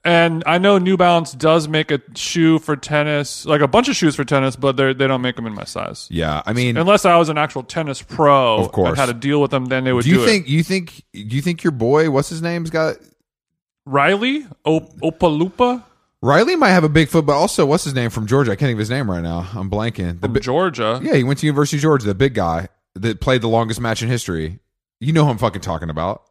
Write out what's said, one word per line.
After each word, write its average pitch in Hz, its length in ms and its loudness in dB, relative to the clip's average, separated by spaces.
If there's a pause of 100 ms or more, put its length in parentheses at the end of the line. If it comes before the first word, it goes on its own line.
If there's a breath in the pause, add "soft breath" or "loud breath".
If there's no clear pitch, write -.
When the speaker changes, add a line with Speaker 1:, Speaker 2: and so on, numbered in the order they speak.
Speaker 1:
And 165 420 2
I 165 120 2
know 196 200 4
New 185 180 2
Balance 175 340 4
does 156 380 2
make 156 240 -2
a 143 100 -2 (140)
shoe 160 420 2
for 151 160 -4
tennis, 147 720 -4
like 147 140 2
a 143 80 4
bunch 233 200 2
of 269 60 -2
shoes 156 220 0
for 143 80 -4
tennis, 135 320 0
but 135 200 0
they're, 135 160 2
they 135 140 0
don't 131 160 0
make 127 160 -4
'em 117 80 -10
in 110 80 -10
my 101 80 -12
size. - 480 -12
Speaker 2:
Yeah, 78 340 -2
I 107 100 -4
mean, 123 220 0
Speaker 1:
Unless 185 280 2
I 175 140 6
was 170 100 2
an 156 100 -4
actual 147 240 -4
tennis 147 400 -8
pro 139 540 4
Speaker 2:
Of 95 160 -2
course. 92 160 2
Speaker 1:
and 82 100 0
had 139 80 2
to 120 80 -2
deal 139 260 -2
with 139 120 0
them, 131 140 -2
then 131 180 -2
they 131 80 2
would 123 100 2
Speaker 2:
do 127 80 2
you 185 60 6
Speaker 1:
do - 80 4
it. - 20 2
Speaker 2:
think, 196 220 0
you 156 160 2
think, 180 480 -6
do - 80 -16
you 110 200 -6
think 175 220 -4
your 175 80 2
boy, 139 400 2
what's 139 200 0
his 160 120 -10
name's 170 280 -6
got 160 260 -2 (880)
Speaker 1:
Riley? 202 600 0 (180)
O-, 160 160 0
Opalupa? 180 1040 -2 (360)
Speaker 2:
Riley 170 360 4
might 269 140 4
have 180 140 4
a 156 40 2
big 151 200 2
foot, 160 180 2
but 147 80 2
also, 160 320 0
what's 151 180 0
his 139 100 -8
name 120 160 0
from 110 160 -6
Georgia? 120 260 2
I - 20 0
can't 139 140 0
think 120 80 0
of - 40 -6
his 107 100 -4
name 127 200 -2
right 87 120 -2
now. 85 320 -6
I'm 98 160 -8
blanking. 95 500 -4
The 101 80 -4
Speaker 1:
From 104 60 -2
Speaker 2:
bi- 107 60 2
Speaker 1:
Georgia? 127 640 -2
Speaker 2:
Yeah, 302 120 -2
he 131 100 4
went 135 160 -2
to 156 60 -2
University 147 320 0
of 139 40 -2
Georgia, 143 240 2
the 101 80 0
big 127 200 0
guy 87 340 -2 (260)
that 98 260 -6
played 131 220 0
the 117 60 -2
longest 113 320 0
match 113 220 -4
in 113 60 -4
history. 90 520 -4 (400)
You 139 120 -2
know 156 120 4
who 147 80 2
I'm 110 60 -4
fucking 101 240 -2
talking 82 280 -6
about. 82 400 -6